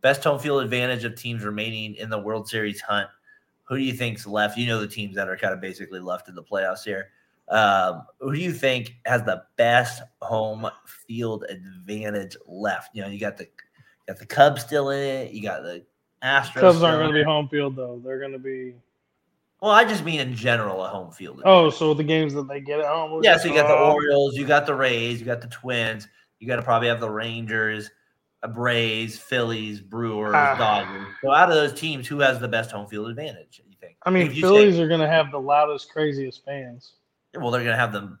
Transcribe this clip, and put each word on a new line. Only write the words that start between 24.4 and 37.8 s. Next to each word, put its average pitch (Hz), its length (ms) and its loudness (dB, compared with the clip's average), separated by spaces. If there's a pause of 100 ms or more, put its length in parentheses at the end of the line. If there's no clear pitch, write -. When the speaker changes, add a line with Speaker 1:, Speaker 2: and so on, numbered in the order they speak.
Speaker 1:
got 147 200 4
the 151 100 -2
Rays, 120 440 -2
you 117 60 -12
got 120 160 -4
the 120 60 -16
Twins. 113 600 -6 (320)
You 110 80 -14
gotta 120 160 -2
probably 117 240 2
have 117 140 0
the 110 100 -4
Rangers, 110 800 -4 (500)
uh, 117 60 -10
Braves, 117 680 -2
Phillies, 110 640 -4
Brewers, 107 520 -4
Speaker 2:
Ah. 143 240 4
Speaker 1:
Dodgers. 101 500 0 (140)
So 135 120 0
out 175 160 8
of 165 60 4
those 147 220 2
teams, 147 300 -6
who 143 140 -6
has 131 180 4
the 120 80 -6
best 113 240 -4
home 104 160 -10
field 107 220 -8
advantage, 117 580 -14
you - 140 -20
think? - 220 -20
Speaker 2:
I 180 80 0
mean, 180 160 4
Speaker 1:
If 127 80 -6
you 156 80 -2
Speaker 2:
Phillies 202 340 8
Speaker 1:
say 170 40 2
Speaker 2:
are 160 60 0
gonna 160 220 2
have 156 220 4
the 143 80 -6
loudest, 143 520 0
craziest 139 540 -4
fans. 127 480 -12 (420)
Speaker 1:
Well, 120 160 -6
they're 123 120 -2
gonna 117 120 0
have 120 160 0